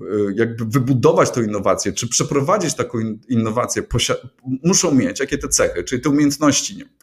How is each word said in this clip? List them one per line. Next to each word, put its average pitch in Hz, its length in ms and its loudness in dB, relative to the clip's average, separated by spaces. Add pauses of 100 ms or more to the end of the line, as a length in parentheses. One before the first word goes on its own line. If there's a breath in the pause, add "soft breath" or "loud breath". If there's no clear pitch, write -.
(300)
y, 98 60 -2
jakby 113 300 0
wybudować 123 640 4
tą 120 100 0
innowację, 101 520 0
czy - 140 -6
przeprowadzić 151 680 0
taką 120 260 -4
in-, 110 200 -4 (100)
innowację, 113 540 0
posia-, 123 320 -2 (480)
muszą 170 320 2
mieć, 104 240 0
jakie 139 180 -4
te 143 100 -6
cechy, 90 360 0
czyli 120 180 -4
te 151 80 0
umiejętności, 143 680 2
nie - 60 -14
wiem, - 200 -20